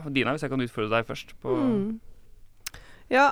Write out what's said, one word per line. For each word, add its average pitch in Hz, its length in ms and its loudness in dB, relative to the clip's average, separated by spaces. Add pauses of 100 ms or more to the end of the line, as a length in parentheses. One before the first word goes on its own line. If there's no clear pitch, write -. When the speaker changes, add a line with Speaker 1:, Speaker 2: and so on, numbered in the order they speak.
Speaker 1:
Dina, 131 240 0
hvis 151 140 -4
jeg 127 60 -6
kan 131 100 -2
utfordre 117 340 -2
deg 113 100 2
først - 360 -10
på - 80 -4
Speaker 2:
Mm. 226 500 0 (1080)
Ja, 269 220 6